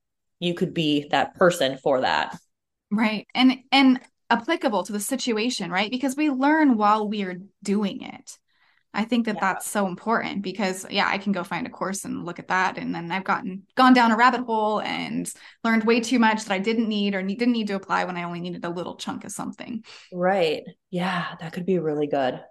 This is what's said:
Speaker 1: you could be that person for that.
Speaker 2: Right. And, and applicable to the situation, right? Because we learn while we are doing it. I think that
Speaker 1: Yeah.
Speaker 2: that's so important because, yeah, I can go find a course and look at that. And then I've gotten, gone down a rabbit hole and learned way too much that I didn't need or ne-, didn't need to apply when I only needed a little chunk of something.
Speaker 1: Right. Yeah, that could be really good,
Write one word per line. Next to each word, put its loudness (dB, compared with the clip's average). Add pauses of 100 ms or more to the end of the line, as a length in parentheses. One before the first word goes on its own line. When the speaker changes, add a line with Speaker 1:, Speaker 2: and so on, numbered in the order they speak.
(400)
Speaker 1:
you -2
could -2
be 0
that 0
person 2
for 0
that. 0 (540)
Speaker 2:
Right. -2
And, 4 (140)
and 6 (300)
applicable 0
to -8
the -4
situation, -2
right? -2
Because -2
we 2
learn 4
while 2
we -4
are -6 (260)
doing -2
it. -16 (540)
I -2
think 0
that -2
Speaker 1:
Yeah. -4
Speaker 2:
that's -2
so 0
important -4
because, -4
yeah, 0
I -2
can -2
go -2
find -6
a -8
course -6
and -8
look -10
at -16
that. 0
And -6
then -8
I've -4
gotten, -4
gone 8
down 6
a 4
rabbit 6
hole 0
and -4 (320)
learned 4
way 4
too 0
much 4
that -2
I -2
didn't 0
need 0
or -2
ne-, -4
didn't 0
need -2
to -4
apply -2
when -6
I -6
only -6
needed -8
a -4
little -6
chunk -10
of -14
something. -10 (280)
Speaker 1:
Right. 0 (260)
Yeah, -4
that -12
could -6
be 2
really -2
good, -2